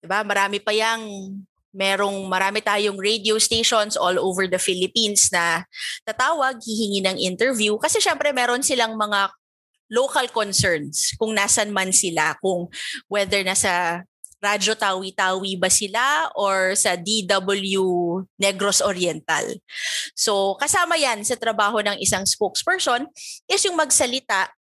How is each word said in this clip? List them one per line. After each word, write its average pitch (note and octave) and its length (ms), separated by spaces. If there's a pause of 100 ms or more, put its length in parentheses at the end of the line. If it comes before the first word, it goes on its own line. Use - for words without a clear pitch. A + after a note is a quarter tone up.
Di E3 80
ba? G#3 160
Marami G3+ 320
pa G#3 160
yang, A3 300 (720)
merong, G3 480
marami F#3+ 400
tayong G#3 320
radio G#3+ 400
stations A3 640
all F3+ 160
over F#3 320
the F#3 80
Philippines G3 720
na E3+ 400 (400)
tatawag, C4 560
hihingi G#3 400
ng F#3+ 160
interview. G#3 560
Kasi D#4+ 240
syempre, D4 320
meron B3 320
silang A3+ 320
mga G#3 320 (640)
local C4 400
concerns F#3 880
kung A3 160
nasan G#3 400
man F#3+ 160
sila, E3 480
kung F3 320 (400)
whether G3 320
nasa F3+ 560 (460)
Radyo G#3+ 320
Tawi-Tawi F#3+ 800
ba F#3 80
sila A#3+ 720
or F#3+ 400
sa F#3 160
D F#3+ 320
W G3 560 (560)
Negros G3 400
Oriental. E3+ 800 (560)
So, G3 400
kasama E4+ 400
yan A#3+ 320
sa B3+ 80
trabaho A3 480
ng G3+ 160
isang F#3+ 240
spokesperson C4 880 (400)
is F#4 160
yung F4+ 80
magsalita C4 880